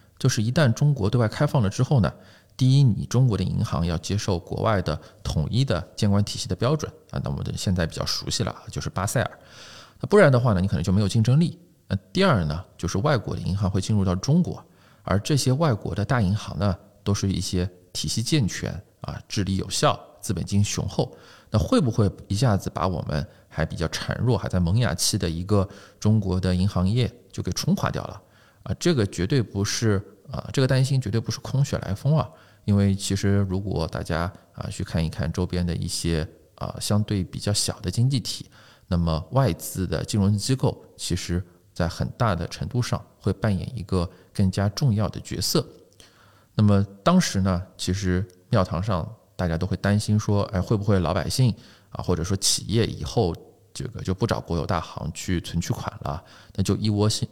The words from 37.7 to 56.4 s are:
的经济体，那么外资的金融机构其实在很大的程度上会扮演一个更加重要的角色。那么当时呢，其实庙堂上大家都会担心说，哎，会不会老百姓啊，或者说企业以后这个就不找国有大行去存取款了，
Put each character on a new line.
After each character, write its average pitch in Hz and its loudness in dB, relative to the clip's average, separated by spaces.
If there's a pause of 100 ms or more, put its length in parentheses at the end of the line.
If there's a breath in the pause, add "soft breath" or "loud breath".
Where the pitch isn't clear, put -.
的 98 -4
经 120 2
济 139 2
体， - -8 (400 loud breath)
那 90 0
么 80 0 (100)
外 120 4
资 - -4
的 85 -2
金 - -2
融 98 4
机 104 0
构 110 -2 (140)
其 - -4
实 87 -2 (300 loud breath)
在 85 -2
很 - -4
大 110 2
的 82 -4
程 - -8
度 123 -4
上 - -4 (140)
会 - -2
扮 101 0
演 82 -4
一 82 -6
个 87 -2 (220 loud breath)
更 95 2
加 101 0
重 117 2
要 104 0
的 - -10
角 - -8
色。 - 0 (880 loud breath)
那 107 4
么 101 6 (200)
当 180 6
时 101 0
呢， 92 0 (140)
其 - -4
实 92 0 (220)
庙 104 4
堂 85 -4
上 95 -2 (280)
大 90 -2
家 82 0
都 90 -2
会 95 -2
担 101 2
心 107 0
说， 101 0 (100)
哎， 92 0
会 107 0
不 101 -2
会 101 4
老 80 2
百 90 -2
姓 120 2 (380 loud breath)
啊， - -10
或 113 0
者 - -2
说 98 -2
企 - 0
业 104 2
以 - -6
后 90 0 (380)
这 - -10
个 - -12
就 92 -2
不 113 -2
找 90 0
国 - -4
有 73 -2
大 87 0
行 - -8
去 87 -4
存 - -6
取 - -4
款 - -6 (120)
了， 80 -6 (320 loud breath)